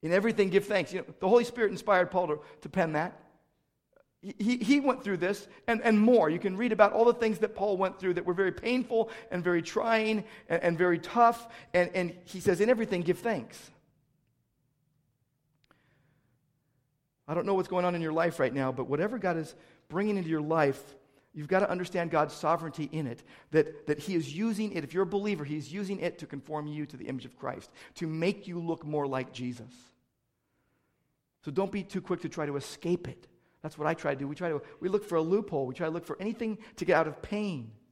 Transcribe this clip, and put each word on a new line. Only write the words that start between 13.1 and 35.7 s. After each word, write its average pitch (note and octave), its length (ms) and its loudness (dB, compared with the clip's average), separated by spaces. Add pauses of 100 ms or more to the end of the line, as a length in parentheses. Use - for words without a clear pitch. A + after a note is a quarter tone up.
thanks." F#3 520 -6 (3500)
I D3 80 -6
don't E3+ 100 0
know G3 100 2
what's F#3 140 0
going F3+ 160 0
on F3+ 100 2
in E3+ 60 -2
your D#3+ 120 -2
life E3 280 0
right B2+ 140 0
now, C3 180 0
but B2+ 120 -4
whatever F3+ 340 -2
God F3+ 180 -2
is D#3 180 -8 (340)
bringing G3+ 280 -2
into E3+ 140 -4
your D#3+ 100 0
life, D3+ 420 2 (520)
you've D3 120 -10
got F#3 140 2
to G3+ 100 0
understand F3+ 400 -4
God's D#3 220 2
sovereignty D#3+ 580 -2
in D#3 160 -4
it, A#2+ 160 -8 (280)
that, D#3 360 2
that D3+ 120 0
he F#3+ 160 -6
is D3 200 -2
using G#3+ 380 -2
it. F3 100 -4
If C#3 120 -10
you're F#3 80 2
a F#3+ 40 0
believer, G3 380 -2
he's C#3 260 -6
using F#3+ 300 -6
it E3+ 200 -4
to E3+ 60 -12
conform D3+ 400 -8
you D3+ 200 -8
to - 100 -16
the - 80 -12
image C3 220 -8
of C#3 100 -20
Christ, - 340 -10 (260)
to E3+ 100 -6
make E3+ 420 -4
you F3 100 -8
look E3 280 -6
more D3 200 -2
like C3 260 -4
Jesus. A#2+ 380 -8 (1700)
So E3 60 -8
don't F#3 200 0
be G3+ 120 -4
too F#3 180 -6
quick F3 220 -4
to D#3+ 80 -6
try D#3+ 160 -6
to C#3+ 100 -4
escape E3+ 500 -4
it. - 220 -14 (320)
That's D3+ 160 -10
what D3+ 100 -2
I E3 60 2
try D3+ 220 -2
to C3+ 40 -12
do. C#3 80 -6
We D3 80 -6
try F3 140 -6
to, D3 140 -4 (180)
we F3+ 80 -4
look G3+ 160 0
for F3 120 -2
a D#3+ 60 4
loophole. E3 440 0
We B2 80 -8